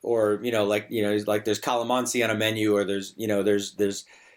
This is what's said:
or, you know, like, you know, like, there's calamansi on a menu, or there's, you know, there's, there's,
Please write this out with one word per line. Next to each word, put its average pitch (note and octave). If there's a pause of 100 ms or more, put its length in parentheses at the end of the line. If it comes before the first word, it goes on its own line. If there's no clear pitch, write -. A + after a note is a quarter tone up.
or, G#2+
you A#2+
know, G#2+
like, G#2
you A2
know, G#2 (120)
like, G#2+
there's G#2
calamansi B2
on A2
a G#2+
menu, G#2+
or G2+
there's, G2
you A2
know, G2+
there's, G2+
there's, G2 (320)